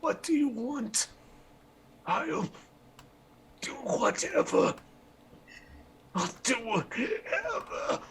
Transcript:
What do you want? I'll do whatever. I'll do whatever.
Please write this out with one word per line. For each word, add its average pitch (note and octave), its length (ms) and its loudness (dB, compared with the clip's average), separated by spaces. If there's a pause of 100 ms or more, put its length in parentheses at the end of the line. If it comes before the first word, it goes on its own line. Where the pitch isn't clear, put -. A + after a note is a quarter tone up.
What D#4 220 0
do E4+ 100 0
you D4 160 6
want? A#3 580 -2 (1000)
I'll G#3+ 420 0 (1120)
do - 100 -8
whatever. - 1000 2 (1400)
I'll - 280 -2
do C4 120 4
whatever. - 1400 -2 (120)